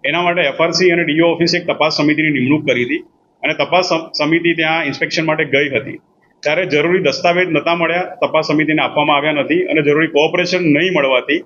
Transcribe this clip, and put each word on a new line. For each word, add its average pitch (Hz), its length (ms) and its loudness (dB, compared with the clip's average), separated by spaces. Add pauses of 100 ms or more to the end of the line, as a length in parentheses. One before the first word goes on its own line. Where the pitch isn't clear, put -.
એના 160 160 -2
માટે 175 200 0
એફ 143 200 0
આર 170 100 2
સી 175 180 2
અને 170 140 2
ડી 151 160 0
ઓ 170 80 6
ઓફિસે 170 300 0
એક 170 100 -8
તપાસ 147 300 0
સમિતિની 151 320 0
નિમણૂક 139 360 0
કરી 123 200 0
હતી 143 120 -4 (460)
અને 151 100 -2
તપાસ 151 360 0
સમ-, 160 280 -2
સમિતિ 165 360 0
ત્યાં 160 300 0
ઇન્સ્પેક્શન 156 420 -4
માટે 160 200 0
ગઈ 139 240 0
હતી. - 280 -6 (460)
ત્યારે 160 220 0
જરૂરી 175 380 0
દસ્તાવેજ 175 460 0
નહોતા 160 260 0
મળ્યા, 175 460 -2
તપાસ 151 260 0
સમિતિને 156 340 2
આપવામાં 147 360 0
આવ્યા 151 140 0
નથી 151 340 0
અને 151 160 0
જરૂરી 147 260 2
કોઓપરેશન 175 560 0
નહીં 165 300 2
મળવાથી 135 520 0